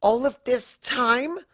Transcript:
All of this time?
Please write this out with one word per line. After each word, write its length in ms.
All 240
of 200
this 320
time? 600